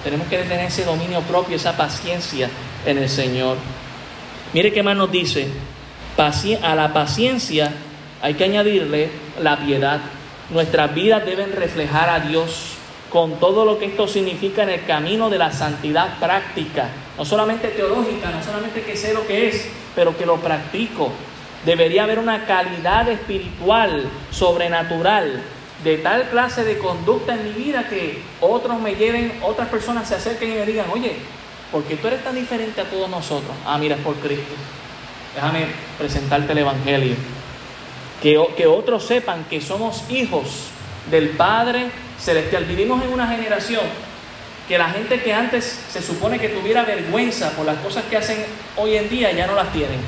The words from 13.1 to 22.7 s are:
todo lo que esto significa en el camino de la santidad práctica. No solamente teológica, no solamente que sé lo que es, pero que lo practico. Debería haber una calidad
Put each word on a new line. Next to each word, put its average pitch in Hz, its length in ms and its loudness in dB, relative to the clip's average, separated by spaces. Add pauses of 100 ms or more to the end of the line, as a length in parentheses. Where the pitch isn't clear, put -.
todo 196 260 6
lo 208 140 4
que 208 60 -2
esto 196 220 0
significa 196 560 0
en 196 60 2
el 180 160 -2
camino 180 440 2
de 202 80 2
la 165 140 4
santidad 151 680 0
práctica. 160 680 0 (280)
No 147 80 -4
solamente 214 440 2
teológica, 208 600 0
no 165 140 -6
solamente 214 400 -6
que - 120 -6
sé 214 180 0
lo 220 120 0
que 214 240 2
es, 202 180 -2 (280)
pero 165 200 6
que 175 100 -2
lo 170 120 4
practico. 165 760 -2 (540)
Debería 170 380 6
haber 220 160 2
una 226 260 0
calidad 185 640 2